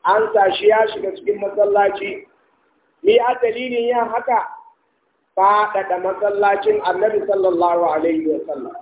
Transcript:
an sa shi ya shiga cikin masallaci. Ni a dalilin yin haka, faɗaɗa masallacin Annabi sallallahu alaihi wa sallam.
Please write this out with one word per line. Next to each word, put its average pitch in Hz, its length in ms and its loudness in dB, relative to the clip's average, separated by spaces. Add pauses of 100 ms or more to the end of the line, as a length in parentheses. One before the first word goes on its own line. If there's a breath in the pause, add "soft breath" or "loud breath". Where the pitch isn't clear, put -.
an 202 160 4 (120)
sa 196 180 4
shi 208 160 0
ya 220 200 4
shiga 190 280 -6
cikin 208 240 -4
masallaci. 202 840 0 (800)
Ni - 160 4
a 190 180 0
dalilin 233 500 -2
yin 233 220 0
haka, 233 380 -2 (880)
faɗaɗa 196 640 2
masallacin 202 800 0
Annabi 202 460 0
sallallahu 175 580 2
alaihi 160 420 0
wa 156 200 -2
sallam. 139 340 -10